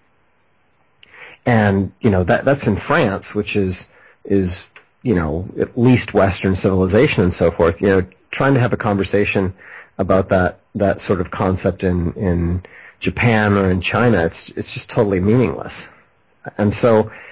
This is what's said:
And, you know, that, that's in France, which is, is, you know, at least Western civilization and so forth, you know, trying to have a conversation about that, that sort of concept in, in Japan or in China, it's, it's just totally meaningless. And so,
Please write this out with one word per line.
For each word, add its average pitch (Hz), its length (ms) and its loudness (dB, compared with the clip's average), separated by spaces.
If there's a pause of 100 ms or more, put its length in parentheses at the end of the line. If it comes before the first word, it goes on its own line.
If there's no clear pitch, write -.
(1500)
And, 101 520 2
you - 100 2
know, 92 140 2
that, 117 200 0
that's 143 220 0
in 107 80 2
France, 101 580 -2
which 104 220 -6
is, 95 340 -2 (360)
is, 98 440 -2 (340)
you 120 120 0
know, 82 340 -4 (120)
at - 180 -4
least 123 340 2
Western 95 440 0
civilization 95 640 2
and 90 100 2
so 85 200 0
forth, 85 280 0
you 95 60 0
know, 95 200 2 (260)
trying 139 220 0
to 127 60 2
have 120 120 0
a 104 40 -4
conversation 101 800 -2 (420)
about 95 340 0
that, 90 280 0 (160)
that 98 260 0
sort 92 200 -2
of 90 100 -6
concept 92 540 -2
in, 90 300 0
in 87 500 -2 (340)
Japan 107 540 2
or 98 180 2
in 92 100 0
China, 101 440 2
it's, - 240 -6
it's - 260 -10
just - 160 -12
totally 101 300 0
meaningless. 101 680 0 (720)
And 104 160 2
so, 110 380 2 (200)